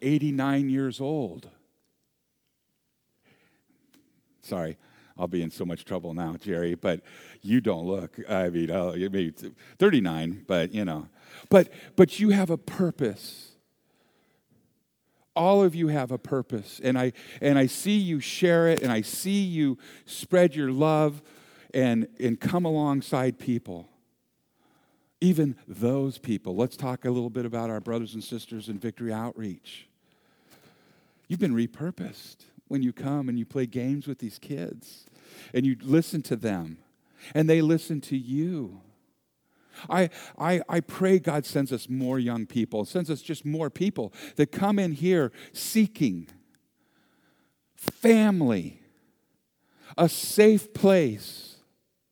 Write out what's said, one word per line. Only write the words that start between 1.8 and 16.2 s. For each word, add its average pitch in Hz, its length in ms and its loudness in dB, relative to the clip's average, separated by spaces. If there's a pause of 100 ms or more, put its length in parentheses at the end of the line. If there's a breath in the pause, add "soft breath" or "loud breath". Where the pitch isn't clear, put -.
Sorry, 82 360 -6 (400 soft breath)
I'll 87 100 -4
be 87 140 -4
in 80 80 -6
so 92 140 -10
much 85 200 -8
trouble 87 300 -8
now, 85 260 -6
Jerry, 87 340 -4
but 85 280 -2 (400 loud breath)
you 113 180 2
don't 92 240 -2
look, 92 340 -6 (100)
I 95 200 0
mean, 85 220 -2
uh, 90 220 -2
you 90 180 -4
may 92 200 -2
be - 220 -14 (260 loud breath)
thirty-nine, 92 680 2
but, 87 260 0
you 107 120 -4
know. 78 240 -6 (400 loud breath)
But, 185 220 6 (260 loud breath)
but - 220 6
you 208 120 4
have 190 200 2
a 165 80 -2
purpose. - 920 -4 (1800)
All 196 260 6
of 175 120 4
you 165 140 0
have 139 220 0
a 127 80 -4
purpose, - 640 -6